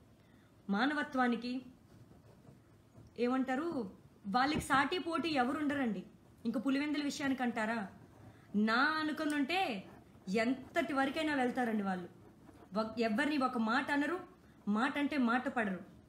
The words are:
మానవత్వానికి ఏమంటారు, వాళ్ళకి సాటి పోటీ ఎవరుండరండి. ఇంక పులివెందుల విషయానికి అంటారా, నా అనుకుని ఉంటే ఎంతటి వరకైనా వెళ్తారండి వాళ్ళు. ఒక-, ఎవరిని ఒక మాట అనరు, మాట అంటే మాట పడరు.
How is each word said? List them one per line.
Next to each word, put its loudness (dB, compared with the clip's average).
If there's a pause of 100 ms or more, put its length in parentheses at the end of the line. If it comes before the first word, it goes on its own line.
(760)
మానవత్వానికి 0 (1700)
ఏమంటారు, 0 (680)
వాళ్ళకి 2
సాటి 4
పోటీ 0 (120)
ఎవరుండరండి. 0 (440)
ఇంక -2
పులివెందుల 0
విషయానికి -2
అంటారా, -2 (880)
నా 4 (200)
అనుకుని -2
ఉంటే 0 (840)
ఎంతటి -2
వరకైనా 0
వెళ్తారండి 0
వాళ్ళు. -4 (720)
ఒక-, -6 (120)
ఎవరిని 2 (100)
ఒక -2 (120)
మాట 2
అనరు, 0 (600)
మాట 2
అంటే 0 (120)
మాట 0 (100)
పడరు. 0 (280)